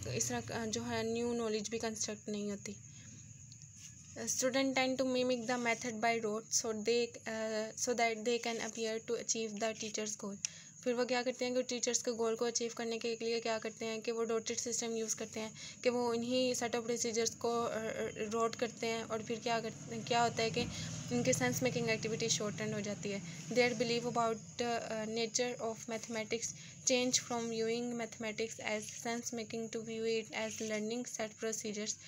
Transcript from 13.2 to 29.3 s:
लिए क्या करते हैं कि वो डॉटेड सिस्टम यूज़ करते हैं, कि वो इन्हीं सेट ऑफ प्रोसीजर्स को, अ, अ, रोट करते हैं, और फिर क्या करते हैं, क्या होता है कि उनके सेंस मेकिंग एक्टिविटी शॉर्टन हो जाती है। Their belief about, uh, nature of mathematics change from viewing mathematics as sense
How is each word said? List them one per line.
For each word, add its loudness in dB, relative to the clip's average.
लिए 2
क्या 0
करते -6
हैं -2
कि -2
वो 2
डॉटेड 0
सिस्टम -2
यूज़ 0
करते -6
हैं, -4
कि 6
वो 2
इन्हीं 4
सेट 0
ऑफ 0
प्रोसीजर्स 2
को, 0
अ, 0
अ, -2
रोट 2
करते -2
हैं, 0
और -2
फिर -2
क्या 2
करते -6
हैं, -4
क्या 6
होता 4
है 2
कि 2
उनके 6
सेंस 4
मेकिंग 4
एक्टिविटी 2
शॉर्टन 0
हो 0
जाती -2
है। -2
Their 6
belief 2
about, 4
uh, 0
nature 0
of -4
mathematics -2
change 4
from 0
viewing 0
mathematics -4
as -4
sense -2